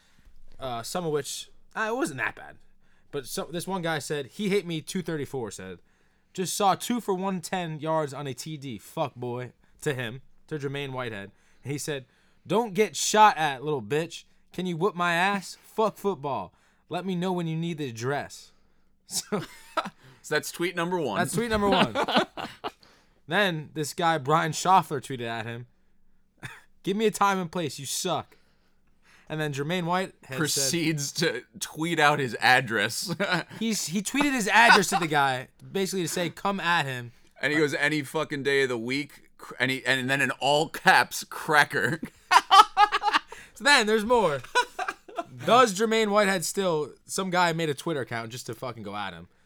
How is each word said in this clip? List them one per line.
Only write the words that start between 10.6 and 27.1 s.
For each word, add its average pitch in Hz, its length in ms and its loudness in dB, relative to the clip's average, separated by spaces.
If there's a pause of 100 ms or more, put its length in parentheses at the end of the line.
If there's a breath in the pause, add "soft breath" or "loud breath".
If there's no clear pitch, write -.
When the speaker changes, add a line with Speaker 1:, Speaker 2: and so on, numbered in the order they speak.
Speaker 1:
Whitehead. 110 400 -8 (320)
And 123 80 -8
he 147 60 -4
said, 135 280 -8 (420)
"Don't 208 260 0
get 202 220 0
shot 208 420 6
at, 143 260 -2
little 147 180 -2
bitch. 147 420 -4 (300)
Can 180 120 -6
you 175 120 -4
whoop 170 180 0
my 175 180 0
ass? 190 500 0
Fuck - 340 -2
football. 135 560 -6 (360)
Let 175 160 -6
me 185 100 -2
know 180 160 -2
when 175 160 -2
you 160 80 -2
need 165 220 -4
the 143 120 -6
address." 120 680 -6
<laughs> - 40 -20 (460)
So - 340 -4
Speaker 2:
<laughs> - 800 -12
So - 140 -4
that's 143 160 -4
tweet 175 240 -4
number 175 240 -2
one. 117 180 -2
Speaker 1:
That's - 160 0
tweet 226 160 0
number 208 200 2
one. 214 260 4
Speaker 2:
<laughs> - 1300 -6
Speaker 1:
Then 175 480 0
this 151 180 -4
guy, 165 240 2
Brian 156 360 2
Schaffler, 175 480 4
tweeted 120 260 -6
at 113 180 -6
him, 120 220 -10 (720)
<laughs> - 80 -14 (340 loud breath)
"Give 190 140 -2
me 220 80 2
a 214 60 4